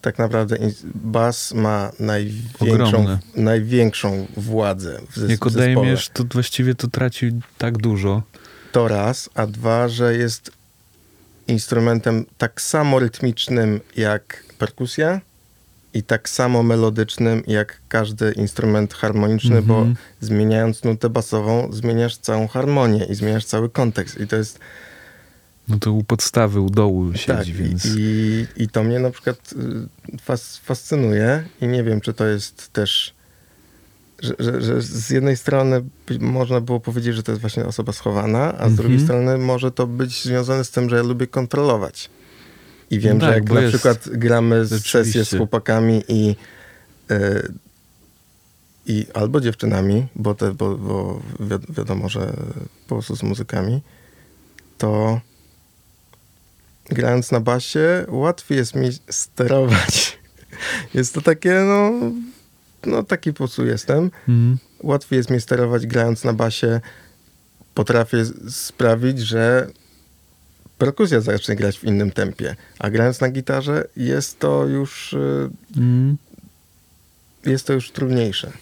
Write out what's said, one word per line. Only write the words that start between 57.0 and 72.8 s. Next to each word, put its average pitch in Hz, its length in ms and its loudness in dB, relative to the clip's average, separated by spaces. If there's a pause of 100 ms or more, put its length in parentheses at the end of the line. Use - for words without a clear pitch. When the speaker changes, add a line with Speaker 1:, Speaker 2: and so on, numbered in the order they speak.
Speaker 1:
na 123 80 2
basie, 151 680 0
łatwiej 147 500 -2
jest 120 180 -2
mi 131 140 0 (200)
sterować. - 1080 0 (280)
<laughs> - 480 -10
Jest 127 200 -2
to 147 80 -4
takie, 165 320 2 (140)
no, 202 240 4 (920)
no - 180 0
taki 170 300 -2
po - 40 -10
prostu 123 280 -2
jestem. 139 460 0 (160)
Speaker 2:
Mhm. 120 300 4 (260)
Speaker 1:
Łatwiej 139 340 0
jest 120 120 0
mi 123 120 2
sterować 120 460 0
grając 117 360 0
na 117 100 0
basie. 113 480 0 (920)
Potrafię 117 440 2
s-, 113 160 0 (220)
sprawić, 123 640 0
że 117 480 2 (1080)
perkusja 143 440 2
zacznie 104 340 -2
grać 101 240 -2
w - 40 -20
innym 101 280 2
tempie, - 440 -6 (240)
a 104 100 -2